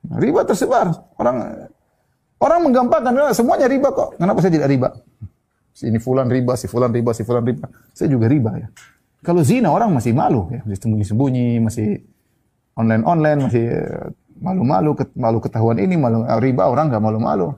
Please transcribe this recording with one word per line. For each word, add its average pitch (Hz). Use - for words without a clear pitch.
Nah, -
riba 277
tersebar. 214
Orang, -
orang 320
menggampangkan, 254
"Oh, 285
semuanya 262
riba 269
kok. -
Kenapa 180
saya 165
tidak 139
riba? 127
Si 127
ini 110
fulan 131
riba, 123
si -
fulan 123
riba, 117
si 113
fulan 117
riba. 127
Saya -
juga 120
riba, 117
ya." 117
Kalau 175
zina 214
orang 196
masih 120
malu, 120
ya, -
masih 101
sembunyi-sembunyi, 120
masih 107
online-online, 143
masih, 117
eh, -
malu-malu, 165
ket-, -
malu 117
ketahuan 113
ini, 185
malu, 113
eh, 117
riba 123
orang 143
nggak 107
malu-malu. 110